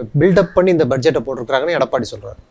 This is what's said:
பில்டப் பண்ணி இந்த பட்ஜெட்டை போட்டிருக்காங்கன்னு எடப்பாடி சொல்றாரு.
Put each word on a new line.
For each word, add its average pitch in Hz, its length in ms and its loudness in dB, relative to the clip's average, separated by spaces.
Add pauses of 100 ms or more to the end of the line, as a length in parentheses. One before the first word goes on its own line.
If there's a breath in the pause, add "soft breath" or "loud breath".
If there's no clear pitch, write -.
(200)
பில்டப் 185 340 2
பண்ணி 185 180 4
இந்த 156 140 2
பட்ஜெட்டை 135 400 0
போட்டிருக்காங்கன்னு 135 520 -2
எடப்பாடி 127 340 -2
சொல்றாரு. 101 280 -16 (120)